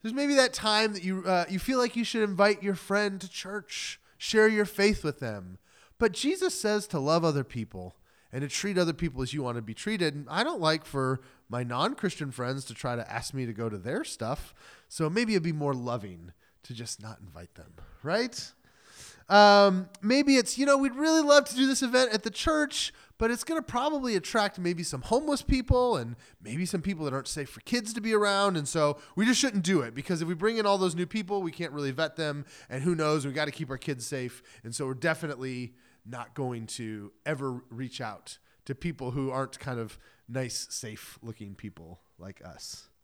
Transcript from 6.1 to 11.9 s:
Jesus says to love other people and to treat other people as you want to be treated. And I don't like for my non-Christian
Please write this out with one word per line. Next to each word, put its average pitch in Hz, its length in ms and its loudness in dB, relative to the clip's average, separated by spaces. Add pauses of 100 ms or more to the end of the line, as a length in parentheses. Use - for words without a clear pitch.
Jesus 359 420 -2
says 208 340 -2
to 165 120 -4
love 160 260 2
other 143 180 2
people 95 520 -10 (360)
and 127 100 -6
to 143 60 -6
treat 190 300 -2
other 165 160 2
people 131 300 -4
as 123 100 -6
you 147 80 -4
want 120 140 -4
to 117 80 -6
be 107 100 -10
treated. 180 400 -2
And 143 160 -10
I 180 140 0
don't 285 180 -2
like 156 240 2
for 131 360 -2 (280)
my 123 140 -4
non-Christian 151 680 -2